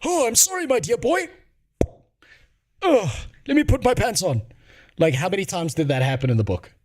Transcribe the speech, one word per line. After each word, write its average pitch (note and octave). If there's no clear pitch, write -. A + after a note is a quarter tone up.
Oh, D#4+
I'm A3+
sorry, F#4
my B3+
dear F3+
boy. D#4+
Ugh, C4
let C#4
me D4+
put C#4
my B3
pants G#3+
on. C3+
Like, D#3+
how C#3
many G3
times E3+
did D#3
that C3
happen C3
in A#2+
the A2
book? F#2